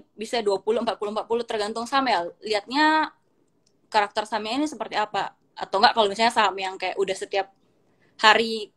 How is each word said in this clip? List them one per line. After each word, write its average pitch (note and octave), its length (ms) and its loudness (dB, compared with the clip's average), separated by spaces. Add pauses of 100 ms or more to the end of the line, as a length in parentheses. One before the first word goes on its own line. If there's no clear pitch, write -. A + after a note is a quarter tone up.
(160)
bisa A3+ 300 -6
dua G3 180 0
puluh, A3+ 200 0
empat A3 160 -2
puluh, G#3 160 -6
empat G#3+ 140 -6
puluh, A#3 180 -2
tergantung A3+ 420 -6
saham C4+ 200 0
ya. G3 100 2 (240)
Lihatnya D4 680 0 (800)
karakter G#3 380 0
sahamnya A3 340 -2
ini D#4 60 -2
seperti A3 280 -10
apa. G3+ 380 -4 (220)
Atau G3 260 0
enggak A#3+ 140 8
kalau G#3+ 140 6
misalnya A3+ 220 2
saham G3+ 240 2
yang F#3+ 220 -6
kayak F#3 200 -4
udah F#3+ 180 0
setiap G3 300 -4 (720)
hari A3 560 4